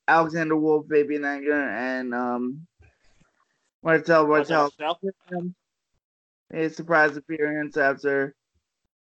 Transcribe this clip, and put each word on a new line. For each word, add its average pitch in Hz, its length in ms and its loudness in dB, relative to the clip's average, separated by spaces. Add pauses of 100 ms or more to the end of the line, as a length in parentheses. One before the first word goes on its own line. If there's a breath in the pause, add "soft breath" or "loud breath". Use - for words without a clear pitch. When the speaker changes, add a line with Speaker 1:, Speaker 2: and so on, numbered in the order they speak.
Speaker 1:
Alexander 160 480 2
Wolf, 151 340 2
Fabian 147 320 2
Aichner, 143 480 -2
and, 127 440 -4
um, 123 520 -4 (1160)
Martel 160 440 4
Speaker 2:
Martel 151 500 2
Speaker 1:
Martel 156 240 -6
Speaker 2:
Martel. 180 480 -8 (1000)
Speaker 1:
made 160 140 -4
a 156 60 -2
surprise 156 460 2
appearance 151 600 -6
after 139 560 0 (800)